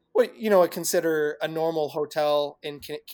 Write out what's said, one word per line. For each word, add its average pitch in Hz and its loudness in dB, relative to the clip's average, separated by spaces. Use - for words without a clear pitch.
what, - 2
you 220 -2
know, 190 8
I 170 4
consider 160 0
a 156 -2
normal 160 -2
hotel 147 -2
in 147 -10
Ca-, 151 -10